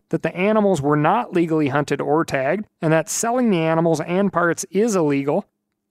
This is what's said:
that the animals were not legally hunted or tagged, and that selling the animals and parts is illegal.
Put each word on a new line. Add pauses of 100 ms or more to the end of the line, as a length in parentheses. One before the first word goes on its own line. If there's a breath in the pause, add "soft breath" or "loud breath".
that
the
animals
were
not
legally
hunted
or
tagged, (160)
and
that
selling
the
animals
and
parts
is
illegal. (460)